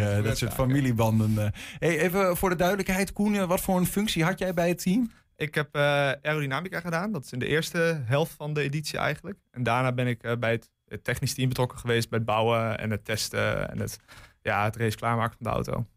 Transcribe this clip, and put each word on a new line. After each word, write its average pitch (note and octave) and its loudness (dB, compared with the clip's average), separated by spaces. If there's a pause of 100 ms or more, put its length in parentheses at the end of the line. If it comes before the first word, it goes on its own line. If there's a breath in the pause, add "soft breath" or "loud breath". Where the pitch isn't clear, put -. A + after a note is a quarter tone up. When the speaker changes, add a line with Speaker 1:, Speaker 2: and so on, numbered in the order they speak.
Speaker 1:
eh, G#2 2
Speaker 2:
Gebeurt G#2 2
Speaker 1:
dat A2 0
soort A2+ -2
Speaker 2:
vaker. C3 0
Speaker 1:
familiebanden, A2+ 4
eh. G#2+ 0 (320 loud breath)
Hey, D#3+ 0
even F3+ 2
voor G3 0
de F3+ 2
duidelijkheid, F#3 0
Koen, G#3 2
eh, G3 2
wat F#3 0
voor F#3+ 0
een F3+ 4
functie F#3+ 0
had F#3 0
jij F#3 -2
bij E3+ 2
het F3 0
team? A3+ 2 (260 soft breath)
Speaker 3:
Ik D3+ -6
heb, D3 -2
eh, D3 2 (400)
aerodynamica D#3 -2
gedaan. F3 -4
Dat D3 -6
is - -14
in C3 -6
de B2 -2
eerste E3 0
helft C#3+ 2
van D3+ -6
de D3+ 0
editie D3 -4
eigenlijk. E3+ -4 (120)
En B2 -8
daarna B2 2
ben B2 -2
ik, B2 -4
eh, A#2 -2
bij A#2 0
het, A#2 -2 (180)
het - -12
technisch B2 -4
team C3 0
betrokken B2+ -2
geweest, A#2 0
bij A#2 -2
het A2+ 0
bouwen A2+ 0
en A2 -6
het G#2 -4
testen G#2+ -2
en A2+ -8
het, G#2 -6 (440 loud breath)
ja, G#2 0
het A2 -2
race A2+ -2
klaarmaken A#2 -2
van A2+ -6
de - 0
auto. B2+ -2 (100)